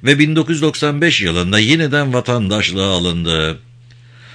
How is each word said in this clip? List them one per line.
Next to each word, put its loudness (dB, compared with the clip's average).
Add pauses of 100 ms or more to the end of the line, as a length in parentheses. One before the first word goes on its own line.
ve 2
bin 2
dokuz 0
yüz -4
doksan -2
beş 2
yılında 0
yeniden 2
vatandaşlığa -2
alındı. -2 (760)